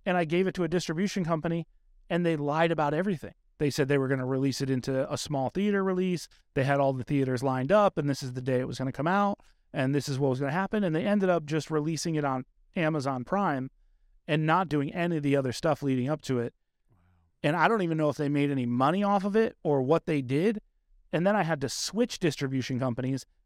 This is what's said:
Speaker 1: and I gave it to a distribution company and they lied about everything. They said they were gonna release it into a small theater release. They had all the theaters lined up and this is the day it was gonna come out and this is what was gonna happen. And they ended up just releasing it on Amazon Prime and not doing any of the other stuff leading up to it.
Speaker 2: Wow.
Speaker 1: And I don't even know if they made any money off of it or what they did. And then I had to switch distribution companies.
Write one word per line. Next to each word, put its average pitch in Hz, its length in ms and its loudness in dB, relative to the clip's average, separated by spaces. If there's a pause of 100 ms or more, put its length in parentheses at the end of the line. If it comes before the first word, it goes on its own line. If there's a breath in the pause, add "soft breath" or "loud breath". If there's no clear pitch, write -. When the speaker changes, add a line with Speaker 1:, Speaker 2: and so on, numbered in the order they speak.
Speaker 1:
and 180 100 2
I 175 80 2
gave 175 220 2
it 180 80 -2
to 180 100 -2
a 165 40 -2
distribution 175 560 -2
company 165 420 -2 (440)
and 175 140 2
they 165 120 2
lied 151 360 2
about 151 220 0
everything. 165 400 -2 (240)
They 147 120 2
said 135 180 0
they 139 100 4
were 135 100 0
gonna 131 180 0
release 135 340 0
it 135 100 -2
into 131 420 -2
a 143 40 -4
small 135 340 -4
theater 202 340 0
release. 185 440 -2 (260 soft breath)
They 135 100 2
had 143 160 2
all 135 120 2
the 127 120 -4
theaters 131 380 0
lined 131 300 0
up 202 260 4
and 143 100 0
this 139 140 -2
is 131 100 -8
the 127 100 -6
day 127 180 2
it 127 80 -4
was 123 100 -10
gonna 135 140 -4
come 139 140 -4
out 202 320 0 (340 soft breath)
and 135 220 0
this 143 140 0
is 135 100 -2
what 139 120 2
was 127 100 -2
gonna 139 120 -2
happen. 196 320 -2
And 160 100 0
they 160 120 0
ended 202 220 2
up 170 160 2
just 147 260 -4
releasing 160 460 -2
it 147 80 -2
on 131 200 -2 (320)
Amazon 139 480 -2
Prime 151 460 0 (560)
and 156 200 0
not 170 220 2
doing 143 240 -2
any 170 260 -2
of 143 40 -4
the 139 140 2
other 131 160 0
stuff 156 300 -2
leading 131 260 0
up 151 140 -4
to 127 180 -2
it. 120 120 -4 (380)
Speaker 2:
Wow. - 60 -20 (480)
Speaker 1:
And 151 120 2
I 165 120 4
don't 214 140 4
even 165 160 0
know 151 100 2
if 139 80 0
they 147 120 -2
made 143 220 2
any 131 160 -2
money 139 380 2
off 202 200 0
of 202 120 0
it 220 260 2
or 143 200 2
what 147 240 2
they 151 160 0
did. 165 380 0 (520)
And 165 120 0
then 202 120 4
I 190 80 2
had 160 160 -2
to 131 80 -2
switch - 500 -4
distribution 135 640 -2
companies. 127 440 -4 (220)